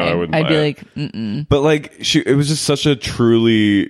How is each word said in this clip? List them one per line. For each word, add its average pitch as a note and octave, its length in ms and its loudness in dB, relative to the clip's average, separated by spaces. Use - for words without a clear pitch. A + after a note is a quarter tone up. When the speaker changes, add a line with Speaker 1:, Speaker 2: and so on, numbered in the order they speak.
Speaker 1:
I E2+ 100 -2
wouldn't E2+ 200 -2
Speaker 2:
I'd D#3 100 2
Speaker 1:
buy - 40 -4
Speaker 2:
be - 60 2
Speaker 1:
it. D3+ 60 2
Speaker 2:
like, D3 340 -4
"Mm-mm." B2 540 -8
Speaker 1:
But, C#3+ 120 2
like, D3+ 420 0
she, - 180 0
it - 140 2
was C#3+ 140 0
just D3+ 160 -4
such D3 220 0
a D3 100 2
truly A2+ 920 2